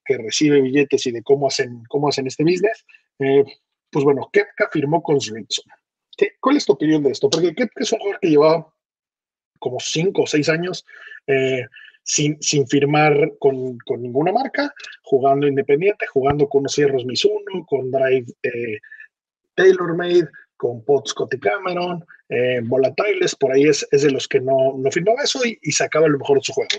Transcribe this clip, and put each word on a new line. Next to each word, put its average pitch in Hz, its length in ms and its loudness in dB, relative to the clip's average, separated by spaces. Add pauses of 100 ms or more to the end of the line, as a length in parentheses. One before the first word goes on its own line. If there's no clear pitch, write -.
que 127 120 0
recibe 143 440 2
billetes 131 440 2
y 127 60 -2
de 117 120 -8
cómo 143 240 2
hacen, 120 420 -4
cómo 147 180 -2
hacen 139 200 -2
este 151 160 -4
business, 180 420 0 (340)
eh, 139 240 4 (460)
pues 143 160 0
bueno, 139 280 0
Koepka - 380 0
firmó 151 320 -2
con 147 160 0
Srixon. 107 460 -10 (500)
¿Qué, - 240 -2
cuál 285 180 2
es - 80 -2
tu - 80 2
opinión 151 300 0
de 131 80 2
esto? 139 180 -2
Porque 165 240 0
Koepka 240 300 -4
es - 80 -4
un 226 80 -4
jugador 202 220 -6
que 180 80 0
llevaba 156 440 4 (840)
como 123 200 -6
cinco 160 440 -2
o - 40 -2
seis 151 220 0
años, 170 360 -4 (420)
eh, 131 380 0 (380)
sin, 151 380 -2
sin 139 260 0
firmar 147 720 2
con, 127 400 0
con 120 220 -6
ninguna 139 320 -2
marca, 277 400 -2 (300)
jugando 139 440 2
independiente, 180 600 0
jugando 143 420 0
con 139 120 2
unos 135 140 -4
hierros 135 300 0
Mizuno, 185 600 -2
con 131 240 -4
drive, 131 340 0 (180)
eh, 120 360 -6 (760)
TaylorMade, 330 720 2 (300)
con 120 260 -6
pot 139 240 0
Scotty - 320 -6
Cameron, 180 640 -4 (240)
eh, 127 340 -2
volatiles, 165 720 0
por 131 160 0
ahí 139 120 4
es, 151 280 2
es 143 120 2
de 147 80 4
los 127 160 -4
que - 120 0
no, 135 380 0
no 135 140 -2
firmaba 220 320 0
eso 262 200 -2
y, 233 180 -4
y 151 100 -6
sacaba 156 360 0
lo 143 120 2
mejor 135 180 2
de 127 60 -2
su 120 100 -8
juego, 120 260 -4